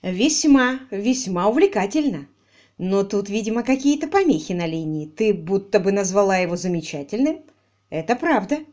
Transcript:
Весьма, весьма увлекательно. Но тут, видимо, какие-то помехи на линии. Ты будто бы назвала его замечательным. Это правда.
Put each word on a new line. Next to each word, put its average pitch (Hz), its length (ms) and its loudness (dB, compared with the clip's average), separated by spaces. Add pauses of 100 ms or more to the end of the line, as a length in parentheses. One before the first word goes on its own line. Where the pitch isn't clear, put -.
Весьма, 262 760 2 (100)
весьма 202 580 -2
увлекательно. 240 800 0 (520)
Но 196 240 0
тут, 202 260 -4
видимо, 220 320 -2
какие-то 269 460 0
помехи 311 460 2
на 175 120 -2
линии. 156 400 -4
Ты 214 260 0
будто 196 480 0
бы 190 120 0
назвала 196 460 2
его 175 180 0
замечательным. 175 880 -4 (480)
Это 160 240 -2
правда. 285 460 0 (120)